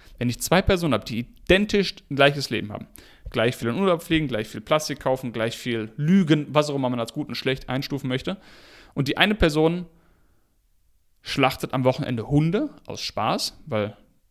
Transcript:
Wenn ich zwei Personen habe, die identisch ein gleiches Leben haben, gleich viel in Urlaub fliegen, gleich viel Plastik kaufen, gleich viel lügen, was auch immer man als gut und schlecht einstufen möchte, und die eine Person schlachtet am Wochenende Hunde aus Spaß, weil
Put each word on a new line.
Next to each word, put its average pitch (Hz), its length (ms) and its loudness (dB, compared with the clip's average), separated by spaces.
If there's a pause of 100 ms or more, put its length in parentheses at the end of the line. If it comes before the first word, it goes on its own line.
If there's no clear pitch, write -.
(180)
Wenn 123 120 0
ich - 100 -6
zwei 185 220 4
Personen 170 320 2
habe, 107 100 -2
die 113 160 -6
identisch 196 760 2 (140)
ein 139 60 -4
gleiches 143 340 4
Leben 104 220 -4
haben, - 140 -12 (440)
gleich 120 260 0
viel 117 120 -4
in 120 100 -2
Urlaub 180 240 2
fliegen, 156 260 0
gleich 110 200 -4
viel 110 120 -12
Plastik 151 400 -2
kaufen, 131 320 -2
gleich 117 240 -2
viel 113 400 -4
lügen, 156 540 4
was 147 200 2
auch 139 60 -2
immer 131 140 0
man 120 100 -2
als 113 120 -4
gut 147 160 -6
und 117 60 -8
schlecht - 340 -4
einstufen 135 400 -4
möchte, 131 280 -4 (580)
und 135 140 -2
die - 80 -2
eine 202 180 4
Person 165 520 2 (1400)
schlachtet - 500 -2
am 131 120 -2
Wochenende 123 440 -2
Hunde 170 420 0 (160)
aus - 140 -10
Spaß, - 680 -4
weil 104 300 -4 (340)